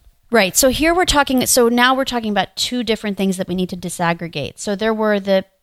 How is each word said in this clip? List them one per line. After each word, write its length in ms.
Right. 280
So 140
here 220
we're 120
talking, 420
so 220
now 260
we're 100
talking 280
about 240
two 260
different 340
things 200
that 100
we 80
need 140
to 80
disaggregate. 840
So 160
there 200
were 260
the 240